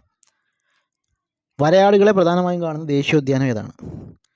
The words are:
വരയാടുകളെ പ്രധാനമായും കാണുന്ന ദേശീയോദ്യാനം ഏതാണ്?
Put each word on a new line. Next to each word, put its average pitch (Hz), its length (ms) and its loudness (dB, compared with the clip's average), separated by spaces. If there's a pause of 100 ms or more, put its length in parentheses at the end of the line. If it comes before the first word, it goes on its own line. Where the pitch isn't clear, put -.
(1600)
വരയാടുകളെ 196 500 4
പ്രധാനമായും 180 500 0
കാണുന്ന 160 240 -8
ദേശീയോദ്യാനം 139 680 -2
ഏതാണ്? 104 200 -10 (640)